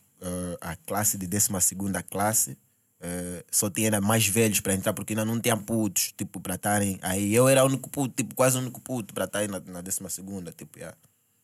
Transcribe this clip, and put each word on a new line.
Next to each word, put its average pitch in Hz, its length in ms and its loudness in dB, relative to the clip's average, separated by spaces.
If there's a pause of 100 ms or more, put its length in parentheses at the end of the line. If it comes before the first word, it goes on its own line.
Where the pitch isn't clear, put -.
(200)
eh, 90 400 -6
a 82 160 -8
classe 104 420 -2
de 92 80 -4
décima 98 340 2
segunda 95 420 0
classe, 101 540 0 (440)
eh, 87 500 -6
só - 180 2
tinha 110 200 2
ainda 107 120 4
mais 110 260 4
velhos 104 340 4
pra 98 120 0
entrar, 95 220 0
porque 101 180 -6
ainda 110 120 0
não 113 160 0
tinha 107 160 2
putos, 107 600 0
tipo, 98 240 -8
pra 90 140 -6
estarem 101 480 0
aí. 101 320 0
Eu 127 140 8
era 135 160 8
o - 20 6
único 135 240 -2
puto, 135 240 -2
tipo, 104 200 -4
quase 127 220 4
o 127 40 -2
único 127 200 -8
puto 120 320 -6
pra 95 120 -2
estar 101 160 -4
aí 104 80 0
na, 95 120 -6
na 87 220 -12
décima 95 260 -6
segunda, 92 440 -10
tipo, - 260 -18
yeah. 82 180 -12 (480)